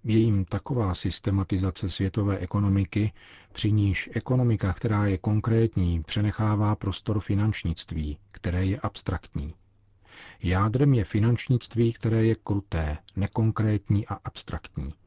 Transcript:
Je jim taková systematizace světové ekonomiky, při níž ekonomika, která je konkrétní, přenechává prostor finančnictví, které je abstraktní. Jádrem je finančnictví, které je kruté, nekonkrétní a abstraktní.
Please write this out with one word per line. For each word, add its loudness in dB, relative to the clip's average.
Je 2
jim 4
taková -2
systematizace -2
světové 0
ekonomiky, 0
při -2
níž 0
ekonomika, 0
která 0
je 2
konkrétní, 2
přenechává 0
prostor -4
finančnictví, -2
které -2
je -2
abstraktní. -6
Jádrem 2
je 2
finančnictví, 0
které 2
je 4
kruté, -4
nekonkrétní 0
a -8
abstraktní. -10